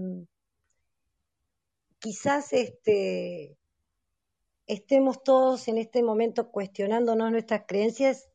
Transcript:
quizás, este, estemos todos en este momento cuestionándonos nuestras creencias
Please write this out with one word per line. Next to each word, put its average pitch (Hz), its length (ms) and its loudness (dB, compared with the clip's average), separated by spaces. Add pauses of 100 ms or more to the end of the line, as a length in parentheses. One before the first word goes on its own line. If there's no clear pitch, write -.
(2000)
quizás, 277 500 -4
este, 190 1040 -2 (1080)
estemos 254 560 2
todos 262 460 2
en 220 100 0
este 226 240 -2
momento 226 480 0
cuestionándonos 220 800 0
nuestras 226 360 -2
creencias 233 680 0